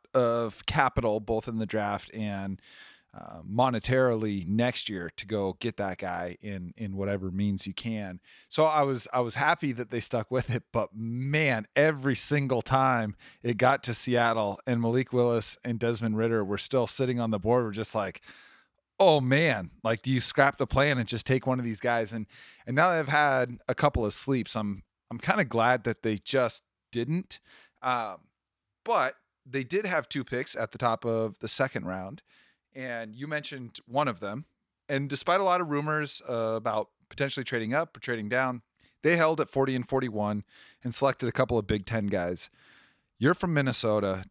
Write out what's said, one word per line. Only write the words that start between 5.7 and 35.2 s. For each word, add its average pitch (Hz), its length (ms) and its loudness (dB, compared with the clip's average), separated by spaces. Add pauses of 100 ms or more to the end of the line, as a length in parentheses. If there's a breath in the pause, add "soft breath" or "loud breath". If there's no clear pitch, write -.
that 95 180 -4
guy 90 460 -6
in, 92 340 -10
in 98 180 -6
whatever 98 360 -2
means 98 360 0
you 98 60 -6
can. 104 480 -8 (300 soft breath)
So 156 160 4
I 151 160 4
was, 135 280 -2
I 127 100 2
was 117 160 -2
happy 147 360 2
that 117 160 -8
they 117 120 -4
stuck 113 300 -4
with 123 240 0
it, 123 160 -4
but 107 240 -2
man, 123 800 -2
every 143 400 4
single 135 460 2
time 127 560 2 (260 soft breath)
it 117 140 0
got 127 280 4
to 117 100 -2
Seattle 113 720 2
and 120 160 0
Malik 123 320 0
Willis 120 500 2
and 120 140 -4
Desmond 113 400 0
Ridder 113 260 2
were 98 140 -2
still 123 280 0
sitting 127 320 -2
on 113 120 -2
the 107 80 0
board, 117 260 2
we're 110 60 -4
just 104 240 -6
like, 98 260 -4 (800 soft breath)
"Oh 160 220 8
man, 127 480 2 (120)
like, 113 200 0
do 131 100 -2
you 127 80 2
scrap - 380 4
the 131 80 0
plan 139 320 2
and 113 100 -2
just 117 160 -4
take 131 220 0
one 127 120 0
of 123 60 -4
these 113 160 -6
guys?" 117 320 0
And, 110 140 -6 (400 soft breath)
and 127 100 -4
now 170 140 6
that 170 80 2
I've 147 100 -2
had 135 480 2 (100)
a 127 80 0
couple 131 300 2
of 104 80 0
sleeps, 127 420 -2
I'm, 101 280 -4 (280)
I'm 120 80 -8
kinda 185 280 0
glad 117 380 2
that 113 180 -4
they 110 160 -2
just - 460 -2 (280)
didn't. 135 480 -4 (420 soft breath)
Um, 117 340 -2 (680)
but 156 300 0 (320)
they 131 180 -4
did 180 220 -2
have 165 200 0
two 139 160 -4
picks 123 320 -6
at 113 180 -6
the 113 60 -12
top 113 280 0
of 113 320 -2
the 110 100 -8
second - 380 -2
round. 92 340 -8 (540)
And 117 420 -10
you 135 100 -12
mentioned 143 600 -8
one 135 200 0
of 104 140 -4
them. 107 240 -6 (420)
And 139 220 -2
despite 175 320 0